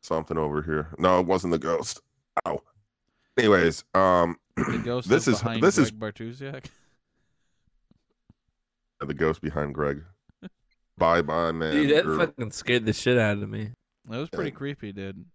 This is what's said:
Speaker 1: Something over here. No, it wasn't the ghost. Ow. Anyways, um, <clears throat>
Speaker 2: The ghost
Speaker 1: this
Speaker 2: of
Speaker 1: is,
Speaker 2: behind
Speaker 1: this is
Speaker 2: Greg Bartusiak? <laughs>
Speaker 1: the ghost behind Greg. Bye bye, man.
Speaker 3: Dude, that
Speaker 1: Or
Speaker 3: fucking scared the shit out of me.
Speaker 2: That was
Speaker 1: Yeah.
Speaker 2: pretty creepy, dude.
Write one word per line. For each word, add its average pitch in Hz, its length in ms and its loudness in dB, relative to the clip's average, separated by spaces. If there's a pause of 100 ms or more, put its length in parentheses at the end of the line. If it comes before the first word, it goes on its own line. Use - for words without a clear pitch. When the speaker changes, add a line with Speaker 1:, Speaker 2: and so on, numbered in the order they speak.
Speaker 1:
Something 80 360 -4
over 76 240 -2
here. 78 260 -4 (100)
No, 92 220 4
it 90 60 0
wasn't 90 260 0
the 82 60 0
ghost. 78 420 -4 (460)
Ow. - 160 -6 (760)
Anyways, 92 460 6 (100)
um, 90 420 4 (100)
<clears throat> - 100 -14
Speaker 2:
The - 280 -2
ghost 120 240 -6
Speaker 1:
this 117 180 4
Speaker 2:
of 127 80 4
Speaker 1:
is, - 80 -4
Speaker 2:
behind 113 200 -2
Speaker 1:
this 190 160 4
is 127 120 4
Speaker 2:
Greg 107 240 -10
Bartusiak? 131 500 -14 (2250)
<laughs> - 0 -
Speaker 1:
the 71 140 -6
ghost 80 280 0
behind 76 320 -4
Greg. 71 280 -4 (960)
Bye 85 240 4
bye, 82 300 0
man. 80 200 -2
Speaker 3:
Dude, 147 240 2
that 165 100 2
Speaker 1:
Or 80 120 0
Speaker 3:
fucking 131 320 -4
scared 120 360 -2
the 107 60 0
shit 123 260 2
out 104 200 2
of 104 100 -8
me. 107 220 -8 (380)
Speaker 2:
That 113 100 -10
was 151 140 -8
Speaker 1:
Yeah. - 40 -10
Speaker 2:
pretty 165 160 -4
creepy, 139 400 -12
dude. 98 320 -12 (100)